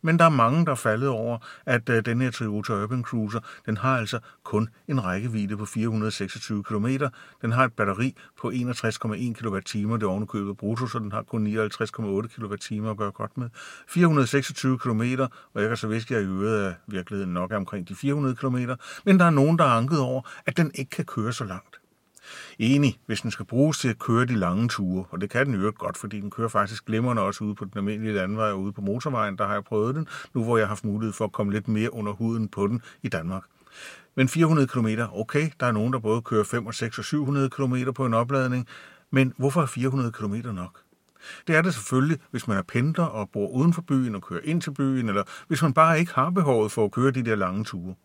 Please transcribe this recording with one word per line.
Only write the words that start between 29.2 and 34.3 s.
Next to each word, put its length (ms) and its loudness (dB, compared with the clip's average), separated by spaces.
der 100 0
har 60 -2
jeg 100 -2
prøvet 320 0
den, 120 -4
nu 100 0
hvor 140 2
jeg 80 4
har 40 -4
haft 160 -6
mulighed 280 -2
for 120 -2
at 60 -4
komme 220 0
lidt 140 -2
mere 260 0
under 200 -6
huden 340 -2
på 200 0
den 140 0
i 60 -4
Danmark. 340 -4
Men 120 4
fire 180 4